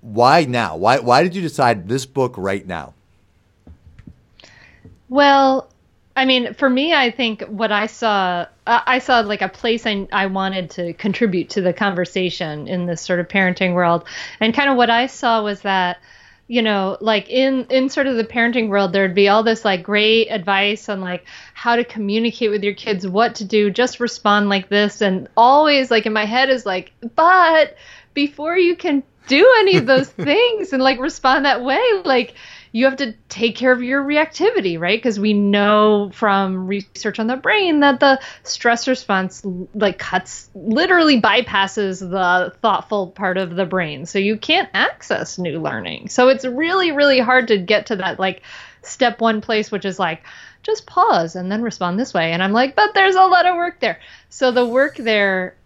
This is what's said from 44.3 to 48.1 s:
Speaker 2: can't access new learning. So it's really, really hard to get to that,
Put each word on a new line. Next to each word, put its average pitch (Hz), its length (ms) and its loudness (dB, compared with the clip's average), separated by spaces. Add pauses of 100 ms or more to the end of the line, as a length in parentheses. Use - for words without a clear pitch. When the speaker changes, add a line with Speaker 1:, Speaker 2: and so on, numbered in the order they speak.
Speaker 2:
can't 330 360 -2
access - 640 -4
new 165 220 -6
learning. 113 500 -8
So 254 200 4
it's 262 160 0
really, 330 480 -2
really 277 260 4
hard 240 300 2
to 214 80 2
get 196 300 0
to 214 100 -4
that, 180 240 -6